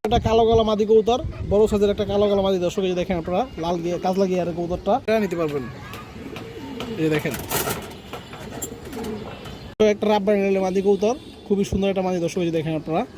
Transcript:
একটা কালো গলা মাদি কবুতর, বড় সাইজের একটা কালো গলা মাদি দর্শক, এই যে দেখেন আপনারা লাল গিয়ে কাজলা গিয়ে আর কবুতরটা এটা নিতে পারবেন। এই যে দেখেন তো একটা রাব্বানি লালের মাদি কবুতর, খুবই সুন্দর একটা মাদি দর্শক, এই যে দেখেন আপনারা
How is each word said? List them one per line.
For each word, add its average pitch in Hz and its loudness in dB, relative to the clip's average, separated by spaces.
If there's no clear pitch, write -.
একটা 226 4
কালো 226 6
গলা 226 6
মাদি 214 2
কবুতর, 220 6
বড় 208 6
সাইজের 208 2
একটা 208 -2
কালো 202 4
গলা 196 2
মাদি 190 2
দর্শক, 175 0
এই 185 0
যে 175 0
দেখেন 175 -2
আপনারা 180 0
লাল 175 0
গিয়ে 175 -2
কাজলা 190 4
গিয়ে 180 2
আর 170 -2
কবুতরটা 185 -2
এটা 220 4
নিতে 170 -4
পারবেন। 147 -2
এই 156 2
যে 156 4
দেখেন 147 -2
তো 220 6
একটা 208 -2
রাব্বানি 202 2
লালের 196 2
মাদি 185 0
কবুতর, 208 4
খুবই 202 2
সুন্দর 196 0
একটা 185 0
মাদি 185 0
দর্শক, 170 -2
এই 170 2
যে 160 -2
দেখেন 160 0
আপনারা 160 -2